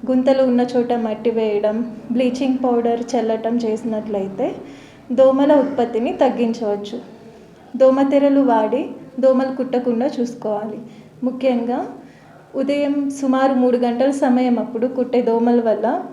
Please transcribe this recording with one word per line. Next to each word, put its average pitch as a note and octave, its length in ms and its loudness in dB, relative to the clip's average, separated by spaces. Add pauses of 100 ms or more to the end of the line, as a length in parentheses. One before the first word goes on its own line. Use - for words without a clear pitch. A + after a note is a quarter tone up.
(120)
గుంతలు C4 320 4
ఉన్న B3 180 2
చోట A#3+ 320 0
మట్టి A3+ 360 -2
వేయడం, G#3+ 680 -2 (140)
బ్లీచింగ్ B3+ 520 0
పౌడర్ A#3+ 400 0 (120)
చల్లటం A3+ 420 -2
చేసినట్లయితే G#3+ 960 -4 (560)
దోమల C4+ 440 6
ఉత్పత్తిని A#3+ 580 0
తగ్గించవచ్చు. A3+ 880 -2 (760)
దోమతెరలు C#4 640 4
వాడి A#3 480 2 (320)
దోమలు C4 360 2
కుట్టకుండా B3 520 -2 (120)
చూసుకోవాలి. G#3+ 580 -4 (460)
ముఖ్యంగా B3+ 640 -2 (680)
ఉదయం C#4+ 540 -2
సుమారు C4+ 440 0
మూడు B3 240 2
గంటల A#3+ 340 0
సమయం B3+ 480 2
అప్పుడు B3 280 -4
కుట్టే B3+ 340 0
దోమల A#3 400 2
వల్ల A3+ 520 0